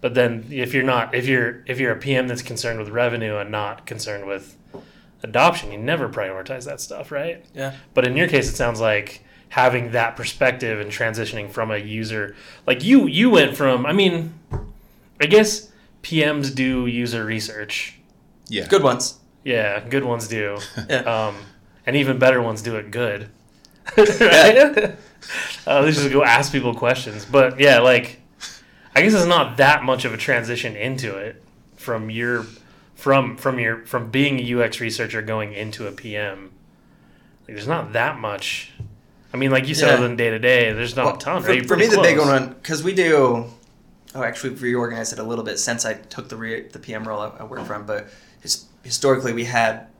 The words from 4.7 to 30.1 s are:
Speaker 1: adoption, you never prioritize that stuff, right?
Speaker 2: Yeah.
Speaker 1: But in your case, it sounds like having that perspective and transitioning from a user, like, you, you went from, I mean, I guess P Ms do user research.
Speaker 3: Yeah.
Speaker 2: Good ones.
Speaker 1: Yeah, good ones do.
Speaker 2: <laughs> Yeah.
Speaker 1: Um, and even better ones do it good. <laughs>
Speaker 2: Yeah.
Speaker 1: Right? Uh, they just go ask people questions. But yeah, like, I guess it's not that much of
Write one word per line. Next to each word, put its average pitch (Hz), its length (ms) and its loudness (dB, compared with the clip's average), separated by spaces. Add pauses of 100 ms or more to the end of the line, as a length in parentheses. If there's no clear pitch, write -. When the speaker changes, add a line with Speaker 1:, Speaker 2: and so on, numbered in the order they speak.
Speaker 1:
adoption, 123 480 0
you 101 80 -12
never 135 280 -4
prioritize 104 580 -8
that 143 140 -12
stuff, - 320 -14
right? 160 320 -8 (120)
Speaker 2:
Yeah. 135 180 -8 (220)
Speaker 1:
But 127 100 4
in 123 100 0
your 165 120 2
case, 139 220 2
it 131 60 -4
sounds 120 240 -2
like 107 440 -2 (260)
having 123 420 2
that 117 240 -2
perspective 123 640 -2
and 104 120 -8
transitioning 110 580 -6
from 110 220 -6
a 107 60 -4
user, 107 580 -8 (320)
like, 127 160 2
you, 240 240 6
you 220 240 4
went 143 260 6
from, 131 280 2
I 151 80 0
mean, 170 400 2 (840)
I 147 60 2
guess 208 460 4 (320)
P 160 200 0
Ms 147 300 -2
do 131 320 -2
user 117 400 -4
research. 107 720 -8 (500)
Speaker 3:
Yeah. 98 200 -8
Speaker 2:
Good 190 160 4
ones. 123 340 0 (260)
Speaker 1:
Yeah, 107 360 -2 (100)
good 135 140 -2
ones 117 240 -4
do. 104 320 -6 (140)
Speaker 2:
<laughs> - 160 -12
Yeah. 135 100 0
Speaker 1:
Um, 110 360 -4 (520)
and 127 80 -2
even 135 240 0
better 127 220 6
ones 110 200 -4
do 113 140 -8
it 107 160 -10
good. 107 380 -6 (360)
<laughs> - 320 -6
Speaker 2:
Yeah. 214 60 10 (680)
Speaker 1:
Right? 214 220 0 (680)
Uh, 139 160 4
they 151 100 4
just 143 200 0
go 139 120 4
ask 123 280 4
people 120 240 -2
questions. 120 500 -2
But 127 340 4
yeah, 139 200 8
like, 120 400 4 (760)
I 139 60 6
guess 214 120 6
it's 185 120 4
not 147 320 2
that 139 260 6
much 127 220 0
of 117 80 -4